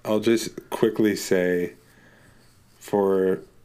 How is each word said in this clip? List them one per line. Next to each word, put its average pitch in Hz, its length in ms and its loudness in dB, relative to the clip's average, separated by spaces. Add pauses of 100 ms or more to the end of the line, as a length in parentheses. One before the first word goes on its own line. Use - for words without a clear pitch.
I'll 107 160 0
just - 500 -2
quickly 107 460 2
say, 90 580 -2 (1040)
for 95 600 0 (240)